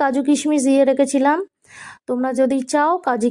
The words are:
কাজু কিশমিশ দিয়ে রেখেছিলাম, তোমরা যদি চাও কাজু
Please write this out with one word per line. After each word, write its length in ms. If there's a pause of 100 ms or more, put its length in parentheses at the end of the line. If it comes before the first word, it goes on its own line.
কাজু 220
কিশমিশ 400
দিয়ে 220
রেখেছিলাম, 520 (680)
তোমরা 280
যদি 240 (140)
চাও 220 (140)
কাজু 240